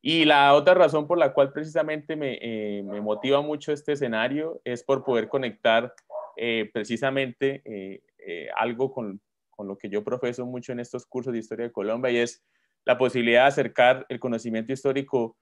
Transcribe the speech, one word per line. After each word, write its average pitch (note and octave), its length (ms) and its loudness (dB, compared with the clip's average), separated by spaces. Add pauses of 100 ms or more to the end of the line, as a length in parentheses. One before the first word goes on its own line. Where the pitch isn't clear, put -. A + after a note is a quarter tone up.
Y D#3+ 220 2
la C#3+ 300 8
otra D3+ 200 6
razón D#3 320 4
por F3 120 0
la C#3 140 4
cual C#3 200 2
precisamente D#3 640 -4
me, C#3 240 -6
eh, G#2+ 420 -6
me G2+ 180 -10
motiva G#2+ 420 0
mucho D3+ 300 -6
este D3 200 -4
escenario C3+ 720 -4
es B2 180 -6
por C3+ 220 0
poder A#2 240 0
conectar, A#2+ 680 0 (420)
eh, A2+ 360 -2
precisamente, C3+ 920 -4
eh, G2 380 -14 (160)
eh, E2+ 380 -12
algo A#2+ 360 -2
con, G2+ 280 -10 (300)
con G2+ 180 -12
lo G2 100 -10
que G#2+ 100 -12
yo G#2 140 -4
profeso B2 440 -6
mucho B2 260 -12
en A#2+ 80 -8
estos A#2+ 260 -12
cursos B2+ 260 -8
de A#2 60 -4
historia A2+ 280 -8
de A#2 60 -10
Colombia, A2+ 380 -4
y A#2+ 60 0
es A#2+ 260 -2 (440)
la B2 100 4
posibilidad A#2+ 460 4
de C#3 60 6
acercar B2+ 600 2
el B2 100 -8
conocimiento A2+ 540 -4
histórico C3+ 680 -2